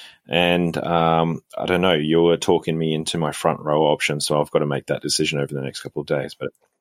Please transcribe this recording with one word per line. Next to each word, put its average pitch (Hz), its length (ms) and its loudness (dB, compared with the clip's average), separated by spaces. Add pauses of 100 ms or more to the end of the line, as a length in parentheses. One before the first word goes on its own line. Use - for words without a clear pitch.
(260)
and, 87 520 2
um, 82 640 2 (140)
I - 100 -6
don't 87 160 2
know, 92 120 4
you 78 280 2
were 85 140 6
talking 82 400 0
me 80 180 -2
into 78 240 -4
my 78 140 -2
front 78 280 -2
row 76 240 0
option, 76 360 0
so 76 200 0
I've 73 100 -2
got 82 100 2
to 76 60 -2
make 69 200 -4
that - 160 -4
decision 76 360 -2
over 71 160 -4
the 67 80 -6
next 67 200 -10
couple - 180 -10
of 73 80 -8
days. 71 260 -4
But - 140 -8 (320)